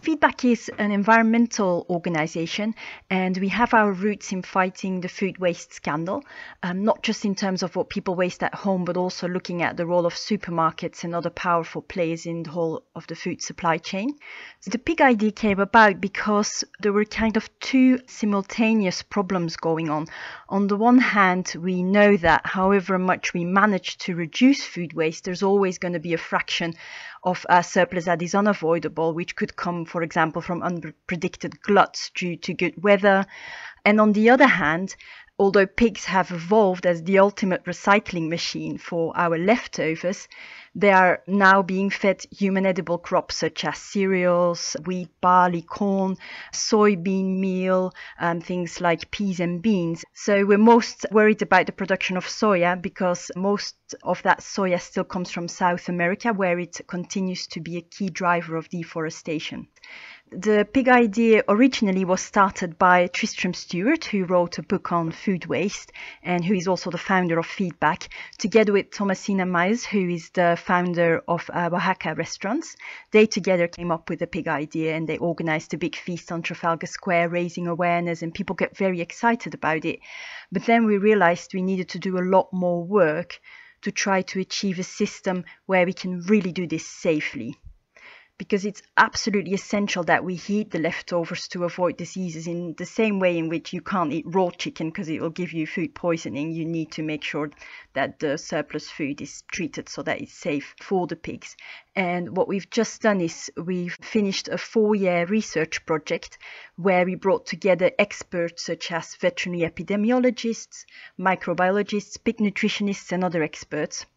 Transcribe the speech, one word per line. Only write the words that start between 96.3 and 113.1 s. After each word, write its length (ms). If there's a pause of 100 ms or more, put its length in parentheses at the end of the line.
You 140
need 280
to 120
make 180
sure 280 (420)
that 260
the 180
surplus 540
food 300
is 220 (100)
treated 360
so 140
that 180
it's 140
safe 460
for 260
the 80
pigs. 420 (380)
And 420
what 120
we've 220
just 320
done 180
is 360
we've 460
finished 460
a 100
four-year 680
research 600
project 500 (380)
where 300
we 100
brought 320
together 540
experts 640
such 260
as 240
veterinary 560
epidemiologists, 1160 (340)
microbiologists, 1040
pig 140
nutritionists 720